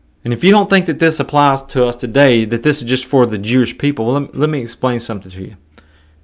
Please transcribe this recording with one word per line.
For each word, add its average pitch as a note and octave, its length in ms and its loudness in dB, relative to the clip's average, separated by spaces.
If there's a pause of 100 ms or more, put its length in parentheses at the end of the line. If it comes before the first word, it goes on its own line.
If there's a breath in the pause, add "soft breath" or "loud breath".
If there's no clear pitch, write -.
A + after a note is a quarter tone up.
(260)
And A#2+ 80 -2
if A2+ 100 -8
you F#3+ 80 4
don't G3+ 180 4
think F#3 180 2
that D3 120 -2
this D#3+ 200 2
applies C#3 440 2
to B2 220 0
us A#2+ 100 -2
today, A#2+ 500 2
that A#2 180 -4
this C#3+ 160 2
is A#2+ 40 -10
just B2+ 220 -2
for C3 200 4
the G#2+ 120 -2
Jewish A2+ 400 0
people, C#3+ 280 -2
well, C#3 160 0
let, - 140 -10
let D3 140 -2
me D3 120 -4
explain A#2+ 380 -4
something G2 320 -10
to F#2 100 -12
you. F#2+ 140 -14 (680 soft breath)